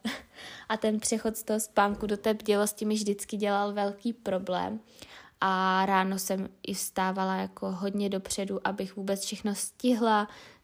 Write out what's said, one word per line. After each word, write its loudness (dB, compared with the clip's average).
<laughs> -6
A 0
ten 2
přechod 0
z -8
toho 0
spánku 2
do 0
té 2
bdělosti 2
mi 2
vždycky -2
dělal 2
velký -2
problém. -2
A 4
ráno 2
jsem -2
i -2
vstávala 0
jako -4
hodně -2
dopředu, -2
abych -4
vůbec -2
všechno -2
stihla, 2